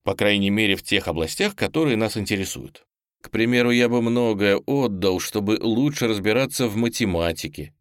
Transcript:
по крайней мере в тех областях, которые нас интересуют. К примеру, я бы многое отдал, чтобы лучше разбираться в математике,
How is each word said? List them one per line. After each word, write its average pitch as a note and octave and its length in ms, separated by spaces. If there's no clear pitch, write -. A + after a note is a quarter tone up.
по G2 120
крайней G2+ 340
мере G2+ 260
в - 80
тех G2+ 240
областях, G#2 480
которые C#3+ 400
нас A2 220
интересуют. F#2+ 640
К - 80
примеру, A#2+ 400
я A#2+ 180
бы A#2+ 140
многое A2+ 560
отдал, G2+ 600
чтобы G#2 420
лучше B2 460
разбираться A2 600
в G2+ 80
математике, E2+ 1040